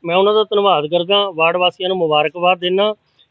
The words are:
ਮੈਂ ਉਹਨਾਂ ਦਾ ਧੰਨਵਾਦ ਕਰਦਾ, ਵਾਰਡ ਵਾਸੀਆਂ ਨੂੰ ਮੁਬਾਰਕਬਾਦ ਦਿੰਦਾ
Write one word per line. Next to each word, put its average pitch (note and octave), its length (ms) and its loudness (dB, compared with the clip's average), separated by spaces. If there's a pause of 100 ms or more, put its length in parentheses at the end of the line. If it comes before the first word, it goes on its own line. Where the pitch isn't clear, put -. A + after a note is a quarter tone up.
ਮੈਂ E3+ 100 -2
ਉਹਨਾਂ G3+ 180 2
ਦਾ G#3+ 100 2
ਧੰਨਵਾਦ G3+ 440 0
ਕਰਦਾ, F#3+ 420 0
ਵਾਰਡ E3 280 -2
ਵਾਸੀਆਂ F3+ 320 -2
ਨੂੰ F#3 80 -2
ਮੁਬਾਰਕਬਾਦ E3+ 640 0
ਦਿੰਦਾ F#3+ 340 -2 (380)